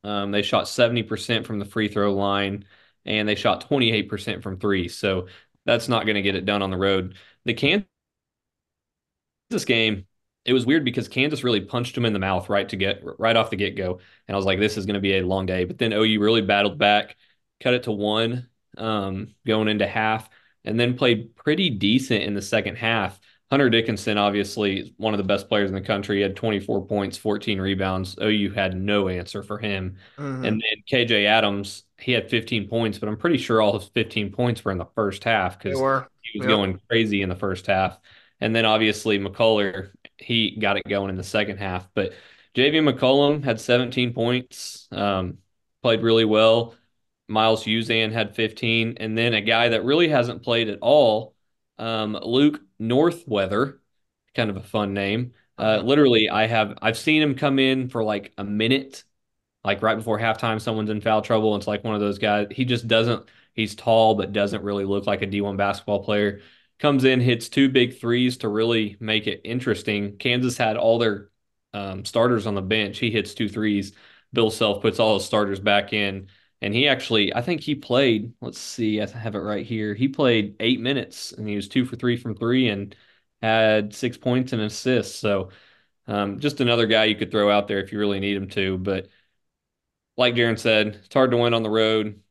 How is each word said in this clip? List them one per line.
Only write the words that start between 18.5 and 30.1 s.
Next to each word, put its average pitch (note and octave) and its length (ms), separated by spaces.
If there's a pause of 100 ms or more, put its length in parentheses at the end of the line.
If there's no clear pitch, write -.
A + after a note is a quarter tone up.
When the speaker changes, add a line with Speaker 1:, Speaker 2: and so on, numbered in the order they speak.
Speaker 1:
um, G#2 580 (120)
going A2 220
into G2+ 180
half, A2 420 (360)
and A2 140
then B2 180
played A#2+ 400
pretty E3 340
decent G#2+ 520
in G2+ 120
the G2 80
second G#2 340
half. A2+ 420 (320)
Hunter C#3 200
Dickinson, A2+ 480
obviously, G2+ 640
is - 160
one G#2+ 180
of G2+ 40
the G2 60
best F#2+ 240
players G2+ 220
in F#2+ 40
the F#2+ 60
country. G2+ 360
He G2+ 60
had F#2+ 140
twenty-four G2+ 500
points, G2 320
fourteen G#2 420
rebounds. F#2+ 600
O A2 80
U G2+ 240
had F#2+ 240
no G2+ 320
answer F2+ 340
for G#2 160
him. F#2+ 380 (220)